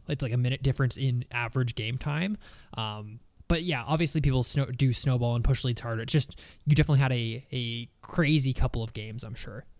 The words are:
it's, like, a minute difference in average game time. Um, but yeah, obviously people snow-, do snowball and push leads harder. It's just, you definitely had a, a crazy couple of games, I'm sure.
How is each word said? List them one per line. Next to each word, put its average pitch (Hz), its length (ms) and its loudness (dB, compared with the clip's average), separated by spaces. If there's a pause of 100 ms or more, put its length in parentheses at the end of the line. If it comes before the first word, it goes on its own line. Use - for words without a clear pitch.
it's, 143 140 -4
like, 127 100 -2
a 123 60 2
minute 123 240 0
difference 131 340 2
in 123 340 -2
average 120 440 -2
game 117 240 -4
time. 170 400 -4 (340)
Um, 107 480 -8 (280)
but 170 160 2
yeah, 143 220 -2
obviously 156 360 2
people 131 200 4
snow-, 139 220 0
do 127 300 2
snowball 120 400 0
and 120 100 0
push 131 180 2
leads 123 200 -2
harder. 113 200 -4
It's 120 100 -4
just, - 280 0 (240)
you 147 100 4
definitely 143 260 6
had 131 120 4
a, 117 400 -2
a 117 380 -6 (100)
crazy 143 540 2
couple 120 280 0
of 110 120 -8
games, 110 300 -10
I'm 113 100 -10
sure. - 320 -12 (140)